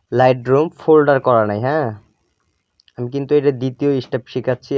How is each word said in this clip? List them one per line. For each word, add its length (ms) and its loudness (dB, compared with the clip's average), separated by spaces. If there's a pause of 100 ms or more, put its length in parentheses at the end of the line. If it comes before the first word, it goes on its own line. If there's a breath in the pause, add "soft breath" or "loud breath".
(120)
Lightroom 540 2 (140)
ফোল্ডার 460 4
করা 240 4
নাই, 160 -4
হ্যাঁ? 220 -2 (1120)
আমি 160 -8
কিন্তু 240 -6
এটা 140 0 (100)
দ্বিতীয় 280 -4 (140)
স্টেপ 280 -8
শেখাচ্ছি, 460 -6